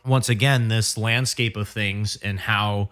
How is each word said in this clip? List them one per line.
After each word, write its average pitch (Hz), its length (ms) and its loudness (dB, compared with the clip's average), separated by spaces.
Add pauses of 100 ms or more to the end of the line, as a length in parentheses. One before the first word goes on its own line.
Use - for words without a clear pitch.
once 131 240 2
again, 120 380 2
this 110 280 0
landscape 113 600 0
of 104 120 -4
things 104 480 -4
and 95 240 -6
how 104 520 0